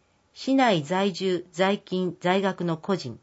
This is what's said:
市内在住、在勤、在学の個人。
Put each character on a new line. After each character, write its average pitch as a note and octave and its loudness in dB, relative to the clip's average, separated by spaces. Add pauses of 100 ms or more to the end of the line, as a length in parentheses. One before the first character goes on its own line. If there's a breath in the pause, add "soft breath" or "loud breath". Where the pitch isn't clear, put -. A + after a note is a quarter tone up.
(340)
市 - -2
内 A#3 4
在 F#3 0
住、 F#3 -2
在 F#3+ 0
勤、 F3+ -4
在 F#3 2
学 F#3 -2
の E3 -2
個 F#3 -2
人。 A#2+ -10